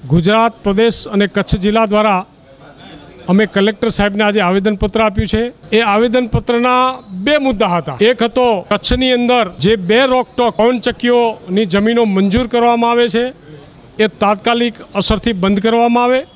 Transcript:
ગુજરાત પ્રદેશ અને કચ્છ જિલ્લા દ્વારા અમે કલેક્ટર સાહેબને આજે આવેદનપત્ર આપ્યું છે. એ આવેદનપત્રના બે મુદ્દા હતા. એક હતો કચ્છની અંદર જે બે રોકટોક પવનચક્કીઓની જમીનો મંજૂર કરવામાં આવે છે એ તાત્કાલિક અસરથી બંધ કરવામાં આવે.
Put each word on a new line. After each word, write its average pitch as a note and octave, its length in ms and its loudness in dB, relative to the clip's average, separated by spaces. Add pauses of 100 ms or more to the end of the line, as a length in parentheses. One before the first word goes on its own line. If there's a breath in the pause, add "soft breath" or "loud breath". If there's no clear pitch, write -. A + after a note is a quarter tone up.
(140)
ગુજરાત A3 480 2
પ્રદેશ G#3 400 0 (100)
અને G3+ 160 2
કચ્છ G3+ 380 -2
જિલ્લા A3 200 2
દ્વારા G#3 360 0 (1040)
અમે G3 200 4
કલેક્ટર G3+ 420 -2
સાહેબને G#3 340 -2
આજે G#3 160 0
આવેદનપત્ર G3 640 -2
આપ્યું G#3+ 320 -2
છે. A3 80 0 (280)
એ A3 140 2
આવેદનપત્રના A#3+ 960 0 (420)
બે D4 140 2
મુદ્દા G#3+ 380 0
હતા. C#3+ 240 -6
એક A3+ 220 2
હતો A#3+ 260 0 (180)
કચ્છની B3 540 0
અંદર A#3+ 260 2 (120)
જે F#3+ 140 2 (160)
બે A3+ 180 4
રોકટોક B3 500 0
પવનચક્કીઓની A#3 1160 0
જમીનો A3 360 2
મંજૂર G3 400 0
કરવામાં A#3 460 0
આવે A#3+ 200 2
છે A#3 100 0 (720)
એ G#3+ 100 0 (140)
તાત્કાલિક A3+ 560 0 (240)
અસરથી A3 320 -2 (100)
બંધ G3 200 0
કરવામાં A#3+ 420 2
આવે. B3+ 160 0 (160)